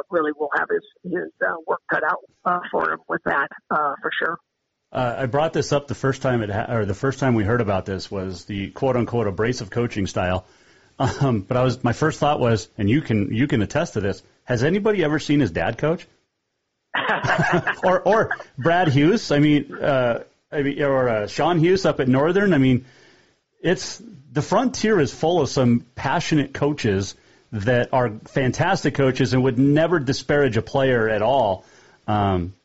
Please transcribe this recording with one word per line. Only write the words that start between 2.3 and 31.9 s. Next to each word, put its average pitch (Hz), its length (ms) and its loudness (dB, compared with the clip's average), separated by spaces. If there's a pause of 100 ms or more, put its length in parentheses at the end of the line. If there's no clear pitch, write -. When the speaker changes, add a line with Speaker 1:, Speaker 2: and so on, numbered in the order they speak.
Speaker 1:
uh, 180 140 0 (120)
for 165 200 -2
him 160 80 -6 (100)
with 165 160 -4
that, 160 240 -2 (200)
uh, 151 320 -2
for 160 160 -6
sure. 165 200 -4 (540)
Speaker 2:
Uh, 120 260 -2
I 131 80 -4
brought 143 260 0
this 151 220 -2
up 143 140 0
the 120 80 -6
first 135 260 -2
time 123 200 0
it 101 80 -4
ha-, 101 240 -4
or 110 120 0
the 98 80 -4
first 135 260 -2
time 131 160 2
we 110 80 2
heard 117 160 0
about 98 260 0
this 95 240 -8
was 95 360 -8
the 101 260 -6
quote 131 240 -2
unquote 117 320 0
abrasive 107 420 -2
coaching 117 380 -2
style. 92 380 -2 (520)
Um, 131 440 0
but 123 160 -4
I 123 60 2
was, 127 200 -2
my 120 80 2
first 151 280 -2
thought 147 200 2
was, 117 380 0
and 101 120 0
you 143 120 2
can, 107 320 -2
you 120 140 0
can 131 140 0
attest 143 320 -4
to 110 60 -2
this, 95 240 -4 (220)
has 117 180 0
anybody 202 400 2
ever 151 160 0
seen 143 220 2
his 101 100 2
dad 87 260 -2
coach? 165 300 -2 (880)
<laughs> - 880 -2
Or, 185 180 2
or 196 280 2 (280)
Brad 170 300 2
Hughes? 151 440 2
I 147 80 2
mean, 147 360 2
uh, 123 480 0 (280)
I 151 100 -4
mean, 139 200 -2
or, 131 280 2
uh, 107 180 0
Sean 160 320 0
Hughes 180 260 2
up 151 140 0
at 135 80 0
Northern? 170 460 4
I 151 40 4
mean, 131 280 4 (760)
it's, - 400 -2 (300)
the 151 100 -2
Frontier 220 580 2
is 139 140 0
full 170 280 0
of 131 80 0
some 120 360 2 (100)
passionate 147 580 0
coaches 110 640 -2 (360)
that 120 420 0
are 123 180 2 (140)
fantastic 147 720 0
coaches 131 380 2
and 131 100 2
would 127 160 0
never 156 400 4
disparage 135 580 0
a 110 40 2
player 127 480 2
at 107 120 0
all. 110 440 2 (420)